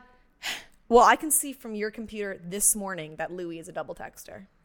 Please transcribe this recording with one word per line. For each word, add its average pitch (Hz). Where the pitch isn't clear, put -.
well, 233
I 226
can 311
see 285
from 226
your 214
computer 208
this 202
morning 175
that 160
Louis 170
is 165
a 160
double 165
texter. -